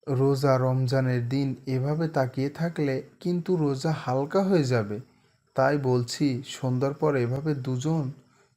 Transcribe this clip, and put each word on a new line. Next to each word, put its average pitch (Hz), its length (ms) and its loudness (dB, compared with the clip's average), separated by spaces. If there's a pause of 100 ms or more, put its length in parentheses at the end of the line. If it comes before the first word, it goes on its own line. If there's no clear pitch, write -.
রোজা 135 480 4
রমজানের 127 720 0
দিন 135 280 -2 (100)
এভাবে 143 420 -2
তাকিয়ে 135 420 0
থাকলে 151 520 -4 (180)
কিন্তু 175 360 0
রোজা 147 340 0
হালকা 151 520 0
হয়ে 185 220 4
যাবে। 110 360 0 (540)
তাই 139 240 2
বলছি, 127 680 0
সন্ধ্যার 131 480 -2
পর 147 220 0
এভাবে 135 380 0
দুজন 135 580 -2 (440)